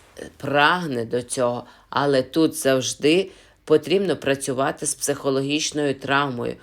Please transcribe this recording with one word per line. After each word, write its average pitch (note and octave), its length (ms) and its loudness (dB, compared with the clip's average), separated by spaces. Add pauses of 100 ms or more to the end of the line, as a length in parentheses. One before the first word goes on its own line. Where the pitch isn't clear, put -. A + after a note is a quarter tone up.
(200)
е, - 180 -12
прагне C#3+ 680 2
до A#2+ 160 -4
цього, A#2+ 440 -2 (240)
але C3+ 320 2
тут D#3 340 0
завжди C#3 720 2 (360)
потрібно D#3 520 2
працювати C#3 680 -2
з - 100 -4
психологічною C#3 1000 -2
травмою, C3+ 680 -2